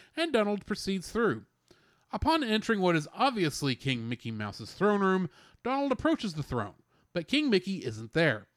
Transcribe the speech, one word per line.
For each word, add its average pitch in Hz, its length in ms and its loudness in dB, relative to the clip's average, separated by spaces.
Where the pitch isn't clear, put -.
and 330 160 -2
Donald 208 360 0
proceeds 196 440 -4
through. 196 320 0
Upon 302 320 2
entering 220 360 0
what 180 160 4
is 151 200 0
obviously 185 580 0
King 120 340 -4
Mickey 120 220 -6
Mouse's 107 440 -8
throne 202 280 2
room, 190 280 2
Donald 269 280 0
approaches 247 440 0
the 147 80 -4
throne, 104 300 -4
but 170 140 -4
King 294 220 2
Mickey 190 360 0
isn't 113 280 -8
there. 131 440 2